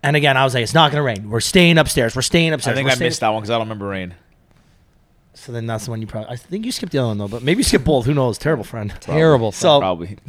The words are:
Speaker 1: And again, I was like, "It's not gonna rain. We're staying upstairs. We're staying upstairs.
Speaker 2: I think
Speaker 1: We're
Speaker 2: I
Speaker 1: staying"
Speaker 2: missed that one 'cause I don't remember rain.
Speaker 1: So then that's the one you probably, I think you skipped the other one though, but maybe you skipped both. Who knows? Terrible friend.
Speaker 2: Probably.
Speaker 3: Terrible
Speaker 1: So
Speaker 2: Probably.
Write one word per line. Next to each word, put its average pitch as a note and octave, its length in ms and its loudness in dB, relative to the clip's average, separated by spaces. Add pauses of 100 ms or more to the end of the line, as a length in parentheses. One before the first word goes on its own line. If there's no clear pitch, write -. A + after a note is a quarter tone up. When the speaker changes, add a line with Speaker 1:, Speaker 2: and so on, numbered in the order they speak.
Speaker 1:
And C#3+ 140 0
again, C#3+ 200 4
I C3+ 80 4
was C3 80 0
like, B2 100 0
"It's G#2+ 120 -4
not D#3 180 6
gonna D3 100 0
rain. G#2+ 280 -4
We're A2+ 100 0
staying E3+ 380 4
upstairs. B2+ 360 2
We're C3 80 -2
staying E3 300 2
upstairs. B2+ 220 -2
Speaker 2:
I - 20 0
think C3+ 100 -2
Speaker 1:
We're C3+ 60 2
Speaker 2:
I - 40 4
Speaker 1:
staying" B2 120 0
Speaker 2:
missed - 120 -4
that A2+ 100 0
one A2 120 -2
'cause G#2 60 -8
I A#2 60 0
don't A#2 80 0
remember G#2+ 260 -8
rain. F#2 260 -8 (1200)
Speaker 1:
So - 180 -20
then A#2 160 -8
that's A2 200 -6
the B2 60 -10
one A2 100 -8
you G#2+ 40 -8
probably, G#2+ 240 -10
I B2 60 -8
think G#3 300 -10
you B3+ 60 -6
skipped F3+ 200 -6
the C#3+ 60 0
other B2 100 0
one G#2 100 -2
though, G#2 100 -4
but A#2 140 -8
maybe E3 180 2
you - 40 0
skipped - 220 2
both. C#3 180 2
Who C3+ 80 0
knows? B2+ 240 0
Terrible D3 280 -2
friend. G#2 260 -8
Speaker 2:
Probably. - 240 -8
Speaker 3:
Terrible D3+ 380 4
Speaker 1:
So D3+ 280 4
Speaker 2:
Probably. F#2 380 -4 (100)